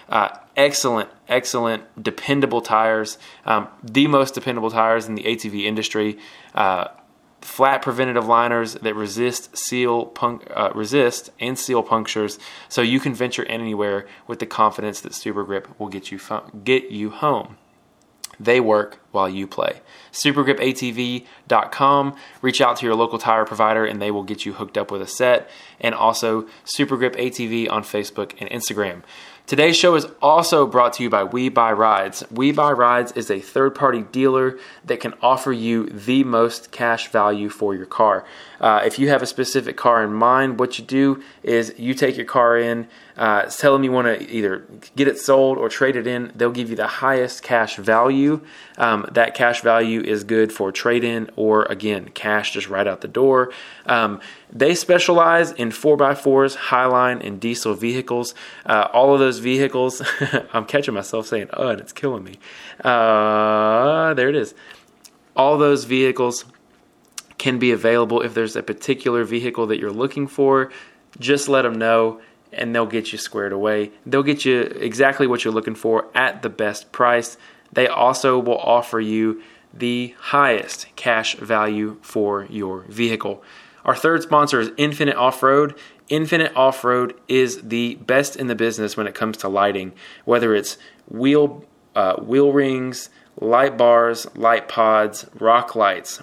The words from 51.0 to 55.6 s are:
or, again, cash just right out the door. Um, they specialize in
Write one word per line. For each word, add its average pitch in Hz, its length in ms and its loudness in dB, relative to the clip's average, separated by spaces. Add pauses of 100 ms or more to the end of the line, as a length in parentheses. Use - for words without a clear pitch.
or, 107 280 2
again, 101 500 -4
cash 104 400 -2
just 101 160 -8
right 98 180 0
out 95 140 -4
the 104 80 -10
door. 127 420 2 (360)
Um, 110 340 0 (280)
they 139 260 2
specialize 170 760 4
in 117 200 -6